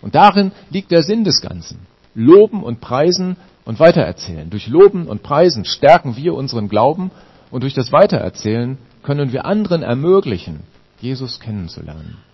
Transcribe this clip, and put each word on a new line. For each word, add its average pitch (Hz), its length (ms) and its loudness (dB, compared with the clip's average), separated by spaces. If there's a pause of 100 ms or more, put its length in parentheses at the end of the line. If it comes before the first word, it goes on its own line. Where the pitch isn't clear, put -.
Und 107 100 -12
darin 190 380 4 (180)
liegt 190 220 -8
der 170 100 4
Sinn 214 220 -2
des 185 180 0
Ganzen. - 460 -16 (260)
Loben 190 500 6
und 117 180 -10
preisen 180 560 -2 (280)
und 113 140 -10
weitererzählen. 92 720 2
Durch 104 160 -10
Loben 175 400 4
und - 160 -10
Preisen 147 420 0
stärken 143 500 2
wir 165 200 -6
unseren 123 340 -8
Glauben 143 400 -2 (400)
und 127 140 -8
durch 135 100 -6
das 123 180 -4
Weitererzählen 127 880 0 (240)
können 143 300 -4
wir 127 140 -6
anderen 180 360 -2
ermöglichen, 131 800 -2 (420)
Jesus 127 380 -8
kennenzulernen. 80 800 -12 (160)